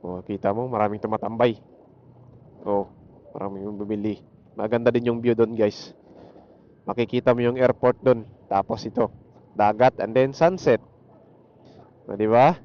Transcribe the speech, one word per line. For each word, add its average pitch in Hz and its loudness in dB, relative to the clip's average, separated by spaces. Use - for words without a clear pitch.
O, 90 -10
kita 101 -4
mo, 120 -4
maraming 104 0
tumatambay. 113 -2
O, 101 -2
maraming 98 -10
bumibili. 104 -6
Maganda 117 0
din 120 0
yung 117 -4
view 117 2
doon, 113 2
guys. 107 -2
Makikita 120 0
mo 120 -2
yung 123 0
airport 123 2
doon. 120 2
Tapos 98 -2
ito, - -2
dagat 107 2
and 110 -2
then 135 2
sunset. 165 2
O, 101 -8
di 107 0
ba? 127 6